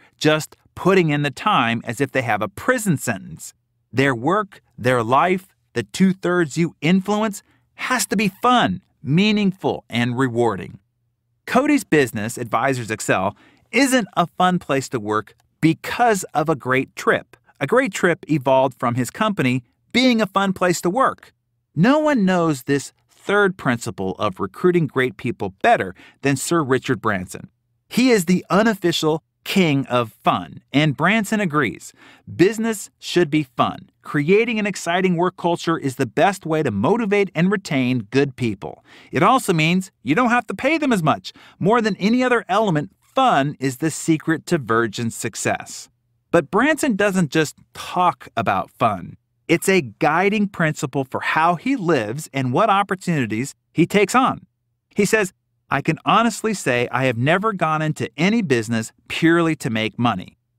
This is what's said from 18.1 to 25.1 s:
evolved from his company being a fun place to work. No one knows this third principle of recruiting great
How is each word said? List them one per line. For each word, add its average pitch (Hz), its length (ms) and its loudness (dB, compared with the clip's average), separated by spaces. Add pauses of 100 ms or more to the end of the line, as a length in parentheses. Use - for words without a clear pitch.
evolved 135 520 2
from 120 160 -2
his 123 160 -2
company 143 520 -2 (300)
being 240 280 4
a 202 60 0
fun 196 240 0
place 180 300 -2
to 180 80 0
work. 220 440 -2 (420)
No 247 240 4
one 294 260 2
knows 165 380 0
this 139 280 -2 (180)
third 196 480 0
principle 113 600 -4
of 101 220 -4
recruiting 170 440 0
great 127 300 -2